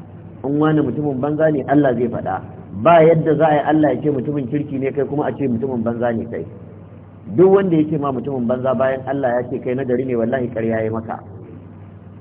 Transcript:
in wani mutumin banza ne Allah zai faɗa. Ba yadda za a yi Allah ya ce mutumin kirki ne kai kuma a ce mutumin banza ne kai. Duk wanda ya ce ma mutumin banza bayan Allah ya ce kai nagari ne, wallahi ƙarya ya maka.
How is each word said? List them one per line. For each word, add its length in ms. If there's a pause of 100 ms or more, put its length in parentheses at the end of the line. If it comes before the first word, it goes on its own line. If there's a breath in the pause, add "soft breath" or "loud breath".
(440)
in 160
wani 220
mutumin 400
banza 280
ne 200
Allah 260
zai 160
faɗa. 300 (420)
Ba 200
yadda 320
za 120
a 60
yi 140
Allah 280
ya 60
ce 100
mutumin 360
kirki 320
ne 120
kai 140
kuma 200
a 80
ce 140
mutumin 360
banza 280
ne 180
kai. 160 (920)
Duk 160
wanda 240
ya 140
ce 80
ma 140
mutumin 360
banza 260
bayan 340
Allah 340
ya 80
ce 100
kai 160
nagari 300
ne, 100
wallahi 380
ƙarya 320
ya 60
maka. 280 (1000)